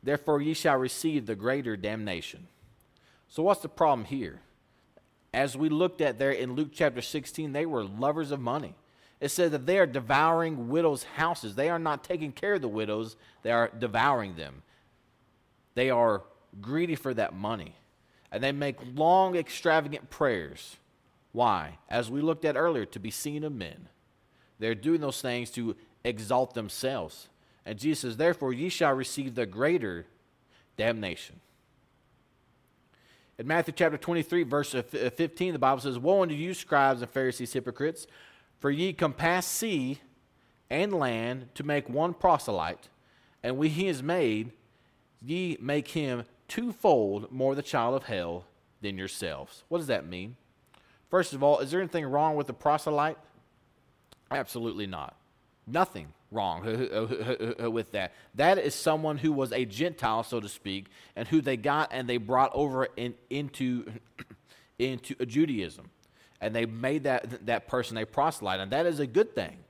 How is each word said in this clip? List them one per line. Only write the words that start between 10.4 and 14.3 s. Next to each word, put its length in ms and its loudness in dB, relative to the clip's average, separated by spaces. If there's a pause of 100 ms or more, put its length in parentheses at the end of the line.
widows' 340 2
houses. 520 -2
They 140 2
are 100 0
not 240 -2
taking 280 -4
care 220 -2
of 80 0
the 80 -4
widows. 480 -4 (260)
They 80 0
are 260 6
devouring 580 2